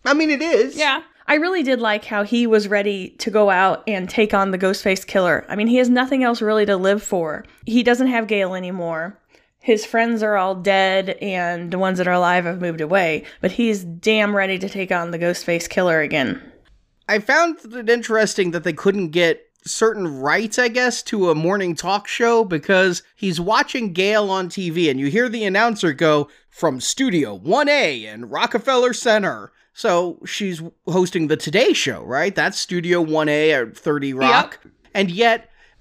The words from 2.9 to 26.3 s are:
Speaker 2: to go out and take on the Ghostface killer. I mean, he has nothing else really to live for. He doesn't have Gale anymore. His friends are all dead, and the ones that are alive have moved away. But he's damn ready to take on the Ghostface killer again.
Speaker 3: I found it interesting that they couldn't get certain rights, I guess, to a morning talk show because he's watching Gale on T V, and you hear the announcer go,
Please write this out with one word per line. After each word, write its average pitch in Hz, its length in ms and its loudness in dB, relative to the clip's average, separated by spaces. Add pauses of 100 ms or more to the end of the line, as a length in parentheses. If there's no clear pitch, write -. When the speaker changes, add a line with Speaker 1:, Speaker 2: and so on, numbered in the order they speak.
Speaker 2:
to 226 120 -6
go 208 180 4
out 185 380 2
and 185 220 -4
take 214 240 0
on 196 180 2
the 185 60 -2
Ghostface 190 500 -2
killer. 180 400 0
I - 80 -8
mean, 214 120 0
he 240 100 4
has 254 100 4
nothing 262 340 2
else 240 200 0
really 214 240 2
to 202 100 2
live 190 260 2
for. 165 440 -6 (200)
He 233 160 2
doesn't 240 260 2
have 233 200 -2
Gale 196 280 -2
anymore. 180 600 -6 (420)
His 214 260 2
friends 233 360 0
are 214 140 0
all 190 180 0
dead, 190 580 0 (100)
and 175 500 -4
the 180 80 -2
ones 185 180 0
that 180 120 0
are 180 40 2
alive 180 300 2
have 175 160 -4
moved 170 220 -4
away. 160 420 0 (160)
But 185 140 -2
he's 214 320 0
damn 208 500 0
ready 190 240 -2
to 190 80 -6
take 196 240 -6
on 175 200 -4
the 170 60 -6
Ghostface 170 520 -2
killer 170 320 2
again. 135 400 -2 (640)
Speaker 3:
I 208 120 0
found 311 400 0 (140)
it 233 160 -4
interesting 220 640 2
that 165 140 -4
they 175 80 -2
couldn't 190 380 0
get 170 340 2 (200)
certain 196 540 -2
rights, 185 400 -2
I 247 80 4
guess, 240 360 -2
to 190 260 0
a 156 60 6
morning 175 380 0
talk 196 320 -4
show 233 380 2
because 185 580 2 (140)
he's 180 240 -4
watching 220 540 -2
Gale 202 360 0
on 190 200 -2
T 180 200 -6
V, 160 200 0
and 131 100 0
you 139 80 -2
hear 226 220 0
the 214 160 -4
announcer 202 480 0
go, 151 340 2 (220)